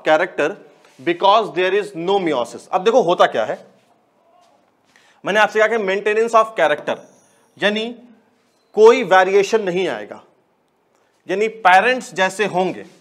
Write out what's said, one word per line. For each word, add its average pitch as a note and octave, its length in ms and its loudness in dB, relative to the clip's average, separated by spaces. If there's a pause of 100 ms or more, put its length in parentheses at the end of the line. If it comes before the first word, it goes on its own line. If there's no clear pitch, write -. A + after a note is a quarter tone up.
character D#3+ 420 0 (500)
because F3 560 0
there F#3 260 -2
is - 100 -10 (180)
no G3+ 120 0
meiosis। B2+ 500 -6
अब F#3 120 -2
देखो A3+ 180 2
होता F3 240 -2
क्या A2 200 -4
है, E3+ 220 -12 (1600)
मैंने F#3+ 140 -2
आपसे G#3 200 2
कहा G#3+ 80 4
कि A3+ 100 -2
maintenance G#3+ 580 -2
of A3 240 2
character D3 380 -2 (600)
यानी G#3+ 380 -4 (760)
कोई A#3 300 6
वेरिएशन G3 580 2
नहीं F3+ 260 -4
आएगा, G#2+ 360 -10 (1040)
यानी G3 180 -2
पेरेंट्स A3 680 2
जैसे F#3+ 320 -2
होंगे D#3+ 400 -4 (160)